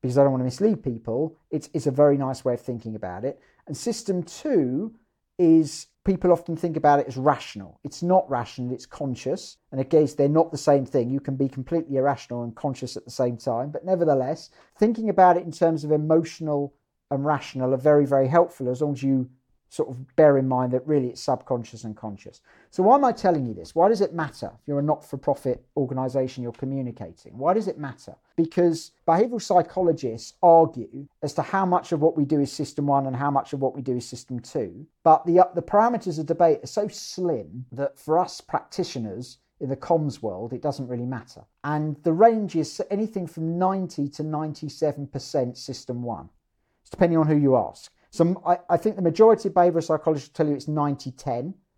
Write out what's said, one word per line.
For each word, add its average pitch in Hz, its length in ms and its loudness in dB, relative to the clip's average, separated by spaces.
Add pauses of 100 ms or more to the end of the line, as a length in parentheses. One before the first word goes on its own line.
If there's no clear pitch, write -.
because 127 160 -2
I 143 60 8
don't 139 80 4
want 127 100 -2
to 127 40 -2
mislead 190 380 0
people, 127 540 -6 (140)
it's, 151 220 -6
it's 151 140 -6
a 139 40 2
very 143 260 6
nice 135 280 -6
way 123 80 0
of 120 80 -6
thinking 113 340 -10
about 95 300 -8
it. - 160 -8 (260)
And 147 80 -10
system 196 480 -4
two 180 720 -2 (420)
is, 160 500 4 (180)
people 185 260 2
often 170 240 -2
think 160 220 -6
about 143 220 4
it - 80 -2
as 127 100 -12
rational. 127 640 -2
It's - 200 -12
not 180 260 4
rational, 123 440 -6
it's - 120 -12
conscious. - 720 -8 (140)
And 131 100 -2
again, 151 260 4 (100)
they're 143 120 2
not 160 220 2
the 143 60 -6
same 139 280 2
thing. 123 240 0
You 139 100 -2
can 135 160 -6
be 135 140 -2
completely 143 480 -6
irrational 127 460 -2
and 117 120 -10
conscious 135 400 -8
at - 80 -12
the 120 80 -20
same 123 260 -2
time. 123 340 -4
But 165 140 -12
nevertheless, 156 640 0 (280)
thinking 220 320 0
about 180 260 6
it 180 80 -2
in 170 80 -10
terms 160 320 2
of 151 80 -4
emotional 151 840 0 (360)
and 139 140 -2
rational 135 500 -2
are 131 40 2
very, 147 280 6
very 135 220 2
helpful, 165 400 2
as 127 140 -4
long 147 120 -2
as 123 100 -8
you 135 260 0 (400)
sort - 200 -4
of 127 260 -14
bear 147 220 6
in 135 100 0
mind 127 240 -2
that 127 160 -2
really 139 220 0
it's - 120 -14
subconscious 120 600 -6
and 110 140 -12
conscious. - 440 -16 (300)
So - 100 -2
why 220 140 8
am 285 80 4
I 247 80 4
telling 160 340 0
you 113 80 -6
this? - 220 -16
Why 175 140 6
does 220 100 0
it 196 140 -2
matter - 460 -8
if - 80 -20
you're 143 120 -2
a 143 40 -2
not-for-profit 143 840 -4 (100)
organisation 131 680 -4
you're 120 100 -8
communicating? 127 840 -10
Why 151 160 0
does 208 140 -2
it - 100 -6
matter? - 380 -14 (220)
Because 165 540 0 (160)
behavioural 220 340 2
psychologists 165 1000 -2
argue 160 680 4 (140)
as 147 120 -6
to 160 80 -2
how 190 240 -2
much 180 260 0
of 151 100 0
what 160 140 4
we 143 100 0
do 147 140 0
is 139 120 -2
system 143 360 -6
one 139 180 2
and 131 100 -6
how 143 140 -2
much 139 240 -2
of 139 60 -6
what 135 160 -2
we 143 60 -10
do 123 160 -4
is 123 100 -10
system 123 320 -12
two. 117 480 -8 (160)
But 160 220 6
the, 175 140 4
uh, 180 140 4
the 170 80 -4
parameters 208 580 0
of 151 60 -6
debate 165 380 2
are 131 40 -14
so 214 200 -4
slim 127 840 -8
that 135 280 -6
for 160 180 0
us - 240 -2
practitioners - 960 -8 (200)
in 139 100 -6
the 135 60 -4
comms 151 460 -2
world, 104 320 -6
it 120 80 -10
doesn't 135 260 -6
really 123 180 -6
matter. 123 380 -12 (200)
And 151 400 -4
the 165 100 2
range 214 420 4
is 160 340 -2
anything 202 380 -4
from 165 320 -6
ninety 185 500 -2
to 147 140 -10
ninety-seven 151 840 -4
percent 127 500 -4
system 123 440 -10
one. 101 280 -8 (560)
It's - 60 -20
depending 170 260 2
on 156 80 4
who 156 100 2
you 139 200 4
ask. - 360 -2 (200)
Some, 170 340 2
I, 175 140 2 (100)
I 175 80 4
think 214 180 -2
the 190 60 -6
majority 208 480 6
of - 60 -6
behavioural 175 280 4
psychologists 156 460 -2
tell 156 180 -2
you 147 60 0
it's 139 140 -8
ninety 147 420 -2
ten, 131 460 -8 (220)